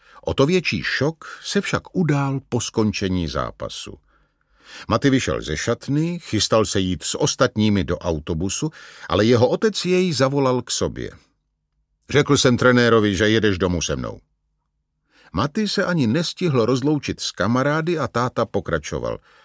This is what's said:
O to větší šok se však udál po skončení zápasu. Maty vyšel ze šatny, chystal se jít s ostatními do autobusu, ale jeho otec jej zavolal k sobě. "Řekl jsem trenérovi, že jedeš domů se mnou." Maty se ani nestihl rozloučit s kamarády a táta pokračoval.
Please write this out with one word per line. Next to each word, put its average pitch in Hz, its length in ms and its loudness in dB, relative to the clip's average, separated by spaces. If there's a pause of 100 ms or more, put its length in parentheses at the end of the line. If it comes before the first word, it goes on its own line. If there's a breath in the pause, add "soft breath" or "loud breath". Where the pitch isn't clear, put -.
(220 soft breath)
O 87 120 -4
to 135 120 2
větší 160 360 0
šok - 600 -6
se - 160 -2
však - 360 -4
udál 143 520 0
po 120 120 -2
skončení 95 680 -2
zápasu. - 720 -8 (920 loud breath)
Maty 113 220 2
vyšel 80 320 0
ze 76 140 -6
šatny, 151 640 -4
chystal 110 460 0
se 98 160 -2
jít 90 220 -2
s - 180 -6
ostatními 107 640 0
do 85 140 -4
autobusu, 87 720 -4 (380 loud breath)
ale 98 160 2
jeho 120 240 6
otec 202 360 0
jej 180 280 2
zavolal 131 500 0
k - 80 -10
sobě. 62 400 -4 (1000)
"Řekl 143 260 4
jsem 123 200 4
trenérovi, 117 600 4
že 104 140 2
jedeš 104 280 2
domů 90 240 0
se 73 140 -4
mnou." 57 240 -10 (1120 soft breath)
Maty 147 360 -2
se 202 160 -2
ani 165 220 2
nestihl 131 600 0
rozloučit 131 540 0
s - 120 -6
kamarády 147 640 0
a 127 100 -4
táta 117 380 -2
pokračoval. 73 720 -6 (260 soft breath)